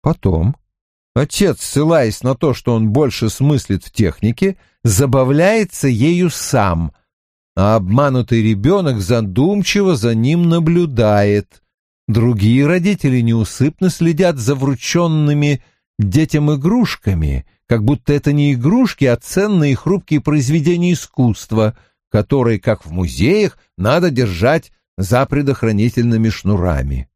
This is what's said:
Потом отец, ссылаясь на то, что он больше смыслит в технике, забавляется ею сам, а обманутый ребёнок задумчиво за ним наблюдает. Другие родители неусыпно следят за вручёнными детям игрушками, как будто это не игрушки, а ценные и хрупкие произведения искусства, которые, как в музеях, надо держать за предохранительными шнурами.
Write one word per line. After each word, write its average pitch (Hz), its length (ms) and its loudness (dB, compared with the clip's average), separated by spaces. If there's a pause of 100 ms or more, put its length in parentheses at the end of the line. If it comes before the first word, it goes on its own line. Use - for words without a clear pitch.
Потом 95 540 0 (580)
отец, 147 480 -2
ссылаясь 147 600 0
на 127 100 0
то, 135 220 -2
что - 180 -4
он 110 160 0
больше 120 400 0
смыслит 135 560 -2
в - 60 -20
технике, 117 640 -2 (260)
забавляется 139 1040 0
ею 160 440 0
сам, 87 640 -2 (640)
а 101 200 2
обманутый 117 640 0
ребёнок 117 600 0
задумчиво 151 960 0
за 117 200 -2
ним 165 340 0
наблюдает. 120 1120 0 (460)
Другие 117 580 2
родители 170 540 0
неусыпно 117 720 0
следят 165 480 0
за 127 160 -2
вручёнными 147 1080 0 (360)
детям 147 560 0
игрушками, 107 920 -2 (220)
как 113 160 0
будто 147 300 0
это 147 200 0
не 147 220 2
игрушки, 170 500 0
а 120 100 4
ценные 180 580 0
и - 20 2
хрупкие 156 460 -2
произведения 160 720 0
искусства, 110 840 -2 (320)
которые, 113 500 0
как - 260 -4
в 78 60 -16
музеях, 92 680 0 (200)
надо 156 320 0
держать 120 600 -2 (260)
за 123 280 0
предохранительными 117 1040 0
шнурами. 80 840 -2